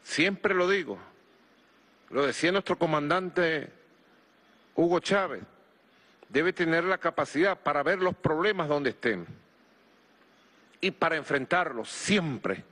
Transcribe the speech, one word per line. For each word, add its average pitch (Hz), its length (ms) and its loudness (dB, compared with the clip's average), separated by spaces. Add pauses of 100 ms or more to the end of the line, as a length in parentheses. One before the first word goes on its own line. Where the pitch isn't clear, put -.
siempre 196 520 0
lo 180 160 2
digo, 156 280 -2 (1120)
lo 139 160 0
decía 156 260 0
nuestro 190 260 0
comandante 160 960 0 (1040)
Hugo 170 240 4
Chávez, 170 420 0 (880)
debe 165 220 2
tener 165 320 0
la 185 140 0
capacidad 165 600 0
para 143 260 0
ver 185 160 2
los 180 160 0
problemas 165 520 0
donde 143 240 2
estén 98 340 -2 (1600)
y 185 100 0
para 165 240 0
enfrentarlos 135 760 -2
siempre. 147 840 0